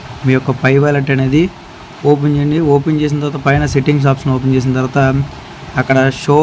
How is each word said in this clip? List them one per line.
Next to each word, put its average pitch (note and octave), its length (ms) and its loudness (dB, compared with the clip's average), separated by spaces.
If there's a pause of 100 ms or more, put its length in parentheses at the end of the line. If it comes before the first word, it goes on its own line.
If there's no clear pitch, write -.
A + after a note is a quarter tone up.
(260)
మీ C3 120 4
యొక్క C3 140 -2 (120)
పై C3+ 100 4 (100)
వాలెట్ C#3+ 320 0
అనేది C3+ 280 2 (680)
ఓపెన్ D3 260 2
చేయండి. D3 220 0 (140)
ఓపెన్ D3 280 0
చేసిన D3 220 0
తర్వాత C#3+ 240 -4
పైన C#3+ 160 2 (100)
సెట్టింగ్స్ C#3+ 380 2
ఆప్షన్ C3+ 240 -2
ఓపెన్ C3 220 0
చేసిన B2+ 220 0
తర్వాత C3 200 -2 (800)
అక్కడ C3 160 2 (260)
షో C#3+ 200 2